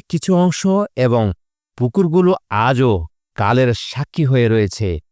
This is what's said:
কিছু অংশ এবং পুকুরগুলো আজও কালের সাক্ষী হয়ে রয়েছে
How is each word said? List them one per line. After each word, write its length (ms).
কিছু 260
অংশ 260
এবং 260
পুকুরগুলো 540
আজও 260
কালের 320
সাক্ষী 440
হয়ে 240
রয়েছে 380